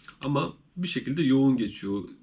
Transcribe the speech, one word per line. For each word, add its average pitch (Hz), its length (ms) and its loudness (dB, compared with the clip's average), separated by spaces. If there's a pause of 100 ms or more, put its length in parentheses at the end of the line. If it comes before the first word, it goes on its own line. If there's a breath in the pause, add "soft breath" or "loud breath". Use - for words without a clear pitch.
(260 loud breath)
Ama 139 280 -2 (240)
bir 180 100 -4
şekilde 151 360 -2
yoğun 135 340 4
geçiyor. 98 460 -4 (200)